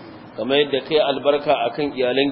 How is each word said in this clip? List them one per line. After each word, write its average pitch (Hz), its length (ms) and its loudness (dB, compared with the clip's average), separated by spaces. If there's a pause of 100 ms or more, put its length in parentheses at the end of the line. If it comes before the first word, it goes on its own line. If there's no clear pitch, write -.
(360)
kamar 139 320 2
yadda 135 160 -2
kai 151 160 2
albarka 139 560 2 (160)
akan 143 240 -4
iyalan 127 360 0